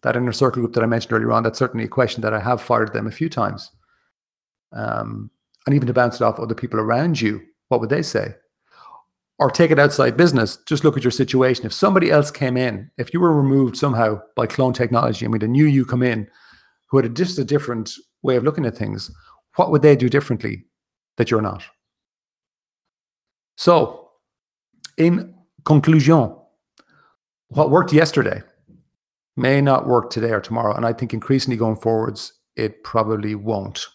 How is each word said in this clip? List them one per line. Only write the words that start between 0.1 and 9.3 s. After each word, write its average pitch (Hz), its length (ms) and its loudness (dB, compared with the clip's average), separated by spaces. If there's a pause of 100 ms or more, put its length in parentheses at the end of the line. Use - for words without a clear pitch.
inner 123 160 -2
circle 127 300 -2
group 117 120 -4
that 113 100 0
I 113 40 0
mentioned 117 260 -4
earlier 113 180 -2
on, 113 100 0
that's 113 160 -4
certainly 120 280 -4
a - 40 -8
question 120 320 -2
that 110 140 -2
I 107 40 -2
have 117 220 -2
fired 110 320 -2
them 110 140 -4
a 107 40 -6
few 160 180 -6
times. 101 420 -6 (1000)
Um, 110 580 -8 (340)
and 139 80 2
even 143 140 2
to 120 60 -2
bounce 123 240 0
it - 40 -4
off 113 180 -2
other 113 140 -6
people 110 260 -6
around 123 400 -2
you, 107 220 -2 (280)
what 123 100 2
would 113 100 -6
they 156 140 -2
say? 104 320 -4 (1040)